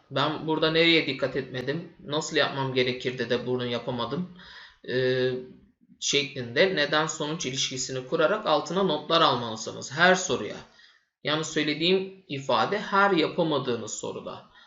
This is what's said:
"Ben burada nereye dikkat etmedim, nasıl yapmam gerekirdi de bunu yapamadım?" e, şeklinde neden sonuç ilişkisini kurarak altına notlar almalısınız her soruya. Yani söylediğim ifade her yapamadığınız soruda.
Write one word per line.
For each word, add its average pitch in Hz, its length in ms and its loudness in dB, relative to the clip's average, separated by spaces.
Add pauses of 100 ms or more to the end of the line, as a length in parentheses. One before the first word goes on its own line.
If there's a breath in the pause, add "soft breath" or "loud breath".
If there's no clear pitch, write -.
(100)
"Ben 147 360 -2
burada 156 240 2
nereye 160 360 4
dikkat 139 280 -2
etmedim, 135 640 -6
nasıl 160 360 -4
yapmam 135 380 0
gerekirdi 127 560 0
de 117 180 0
bunu 123 180 -2
yapamadım?" 120 720 -4 (520 loud breath)
e, - 40 -2 (1080)
şeklinde 143 720 2
neden 151 320 2
sonuç 156 380 -4
ilişkisini 131 640 -4
kurarak 170 380 2
altına 170 380 2
notlar 160 380 2
almalısınız 113 720 0
her 180 240 6
soruya. 110 400 -2 (680 soft breath)
Yani 156 220 0
söylediğim 160 840 0
ifade 135 520 0
her 196 320 4
yapamadığınız 139 800 0
soruda. - 580 -10 (160 soft breath)